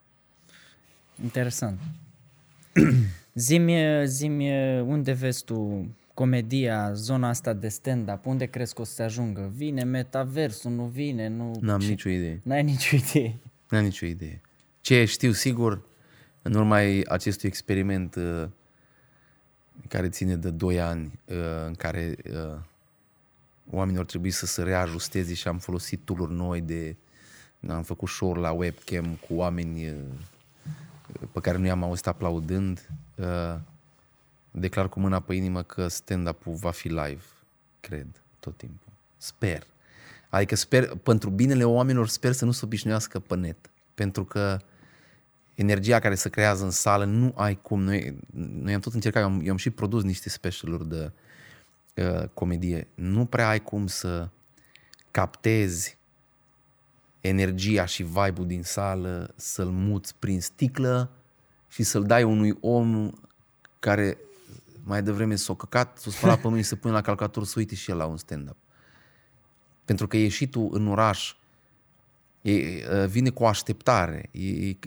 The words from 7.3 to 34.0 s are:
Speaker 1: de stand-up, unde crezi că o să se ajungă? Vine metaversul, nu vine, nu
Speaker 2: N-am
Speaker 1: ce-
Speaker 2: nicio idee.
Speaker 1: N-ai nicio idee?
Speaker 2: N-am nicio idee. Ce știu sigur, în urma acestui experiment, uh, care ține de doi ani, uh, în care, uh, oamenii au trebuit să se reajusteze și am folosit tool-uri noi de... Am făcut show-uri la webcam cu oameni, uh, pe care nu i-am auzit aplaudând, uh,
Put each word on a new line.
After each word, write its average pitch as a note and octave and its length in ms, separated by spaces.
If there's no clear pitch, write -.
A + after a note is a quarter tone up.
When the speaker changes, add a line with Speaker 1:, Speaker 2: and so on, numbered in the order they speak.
Speaker 1:
de G#2 140
stand-up, G#2 580
unde B2+ 200
crezi B2 280
că - 80
o - 20
să - 100
se A#2 100
ajungă? A2 520
Vine C#3+ 280
metaversul, C3 880
nu A#2+ 140
vine, B2 420
nu A2+ 320
Speaker 2:
N-am G#2 200
Speaker 1:
ce- G2+ 80
Speaker 2:
nicio G2 220
idee. F2 340
Speaker 1:
N-ai C#3 200
nicio C#3+ 320
idee? B2+ 440
Speaker 2:
N-am G#2+ 140
nicio F#2+ 220
idee. E2 360
Ce A#2+ 240
știu A#2 260
sigur, A#2 500
în - 120
urma G#2+ 240
acestui G2 420
experiment, F#2+ 680
uh, E2+ 280
care F2+ 220
ține F#2 260
de F2 140
doi F2 320
ani, E2 440
uh, F2+ 100
în E2 80
care, E2+ 420
uh, D#2 280
oamenii F#2 300
au F2 60
trebuit F2+ 280
să - 120
se F2 180
reajusteze F2+ 680
și E2+ 140
am F2 100
folosit F2+ 460
tool-uri E2+ 300
noi F2 280
de... D#2+ 340
Am E2 160
făcut F2 260
show-uri F2 300
la E2 120
webcam E2+ 640
cu E2 60
oameni, E2+ 540
uh, D2+ 80
pe - 80
care F2+ 180
nu F#2 80
i-am F#2 180
auzit F2 240
aplaudând, F2+ 800
uh, F2 420